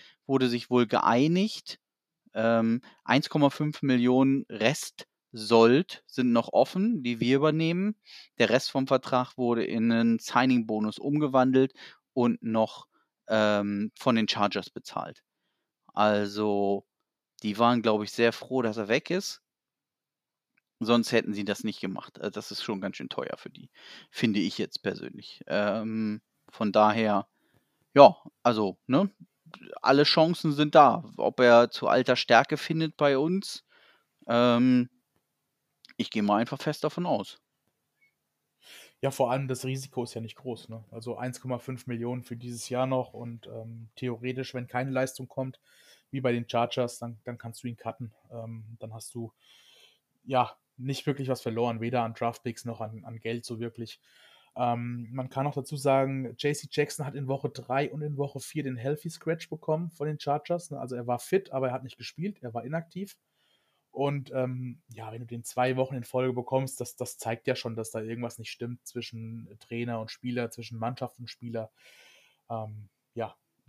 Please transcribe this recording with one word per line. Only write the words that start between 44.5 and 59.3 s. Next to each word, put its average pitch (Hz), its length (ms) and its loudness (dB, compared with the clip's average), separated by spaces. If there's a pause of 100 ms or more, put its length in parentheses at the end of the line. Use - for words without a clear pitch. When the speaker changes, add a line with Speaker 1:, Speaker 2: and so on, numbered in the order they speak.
Speaker 2:
wenn 123 120 -8
keine 127 240 -4
Leistung 131 380 -4
kommt, 131 320 -8 (500)
wie 135 120 -6
bei 127 100 2
den 120 160 -4
Chargers, 120 500 -2
dann, 117 260 -12
dann 120 120 -10
kannst 117 260 -14
du 127 60 -8
ihn 117 80 -10
cutten. 113 380 -12 (180)
Ähm, 113 460 -14
dann 110 160 -14
hast - 200 -16
du, 117 180 -10 (920)
ja, 123 320 0 (200)
nicht 131 300 -6
wirklich 135 220 -2
was 127 140 -4
verloren, 117 380 -2
weder 120 220 -2
an 113 120 -6
Draftpicks - 500 -6
noch 117 160 -10
an, 110 240 -10
an 113 160 -14
Geld 117 240 -6
so 113 160 -10
wirklich. 117 400 -10 (560)
Ähm, 120 560 -2
man 127 160 -6
kann 135 180 -2
auch 143 80 -4
dazu 143 220 -6
sagen, 135 640 0
J 147 180 -2
C 147 140 -12
Jackson 147 340 -4
hat 143 100 -10
in 135 140 -8
Woche 143 220 -4
drei 131 420 -4
und 151 80 -8
in 147 160 -6
Woche 139 240 -6
vier - 220 -8
den 131 140 -6
Healthy 139 340 -6
Scratch 165 400 -6